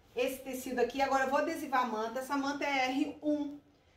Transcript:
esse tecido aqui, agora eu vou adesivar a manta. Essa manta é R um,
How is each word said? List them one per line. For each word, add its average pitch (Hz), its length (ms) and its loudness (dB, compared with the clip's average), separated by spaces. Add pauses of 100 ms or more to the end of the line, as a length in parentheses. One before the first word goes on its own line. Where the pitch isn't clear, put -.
(160)
esse 254 220 0
tecido 254 420 -4
aqui, 269 200 2
agora 269 240 4
eu 247 60 0
vou 285 80 4
adesivar 302 460 0
a - 20 2
manta. 226 320 -4
Essa 262 180 -2
manta 277 280 -2
é 277 220 2
R 277 360 0
um, 294 380 -2 (360)